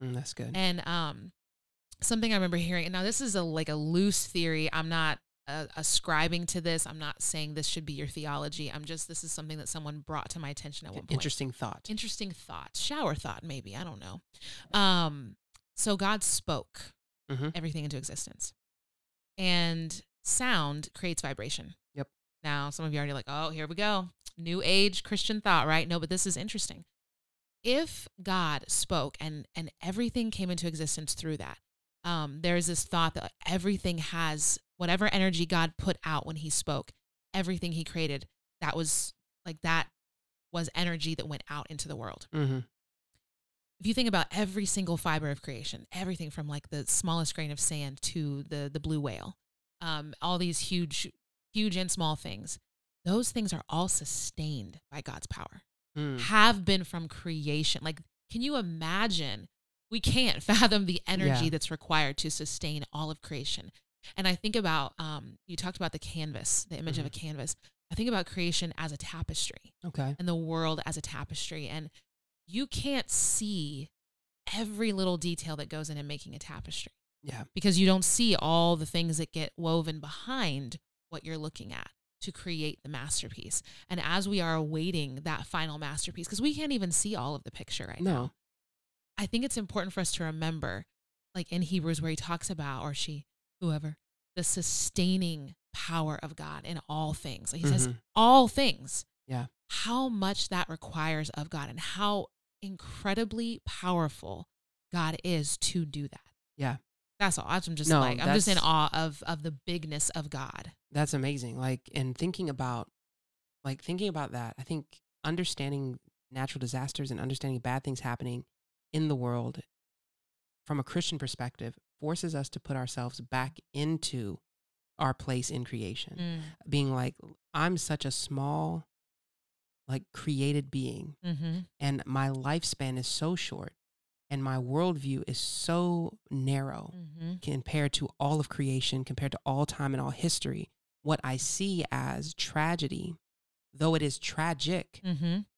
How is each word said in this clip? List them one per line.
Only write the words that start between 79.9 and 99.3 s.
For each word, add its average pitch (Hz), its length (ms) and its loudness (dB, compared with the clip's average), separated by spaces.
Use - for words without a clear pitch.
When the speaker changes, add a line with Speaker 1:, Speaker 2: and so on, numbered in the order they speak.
Speaker 2:
behind 151 800 -4
what 165 140 -10
you're 160 140 -6
looking - 340 -8
at - 180 -8
to 180 100 -6
create 156 500 -4
the 135 60 -14
masterpiece. - 720 -4
And 180 120 -4
as 190 280 0
we 202 120 2
are 165 140 2
awaiting 156 720 0
that 160 220 -4
final 156 320 -4
masterpiece, 151 500 -6
'cause 208 120 -4
we 294 140 2
can't 294 180 -2
even 190 200 4
see 208 240 2
all 135 180 -2
of - 100 -8
the - 60 -12
picture - 360 -8
right - 140 -8
Speaker 1:
No. 180 140 4
Speaker 2:
now, 123 200 0
I 202 80 0
think 233 180 0
it's 269 120 -2
important 190 360 -2
for 190 80 -2
us 175 120 2
to 170 120 -2
remember, 160 600 -2
like 180 180 -6
in 175 100 2
Hebrews 165 380 2
where 160 100 0
he 156 60 0
talks - 340 -4
about, 143 320 -4
or 147 120 -4
she, 147 320 -4
whoever, 151 360 0
the 175 80 0
sustaining 175 1120 2
power 156 500 0
of 156 140 -10
God 151 280 -10
in 165 240 -6
all 156 260 0
things. - 380 -6
Like 165 100 -4
he 147 60 4
says, 127 200 6
Speaker 1:
Mm-hmm. 120 100 -4
Speaker 2:
"All 240 320 12
things." - 560 0
Speaker 1:
Yeah. 127 200 -4